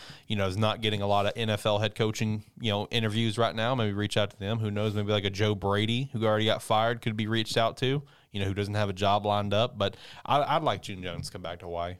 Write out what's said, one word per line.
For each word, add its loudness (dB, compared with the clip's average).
you -2
know, 2
is -2
not 2
getting 0
a 0
lot 4
of 0
N -2
F 0
L 4
head 0
coaching, -2
you 0
know, 0
interviews 0
right 2
now. 0
Maybe 0
reach -2
out 2
to -18
them. -2
Who -2
knows? 0
Maybe, -2
like, 2
a -2
Joe 2
Brady 0
who -2
already 4
got 2
fired 2
could -2
be -2
reached 0
out 2
to, 0
you -8
know, 0
who 0
doesn't -2
have 0
a -2
job 2
lined 2
up. 2
But 0
I, 2
I'd 2
like 0
June -10
Jones -6
to -14
come -12
back -8
to -14
Hawaii. -6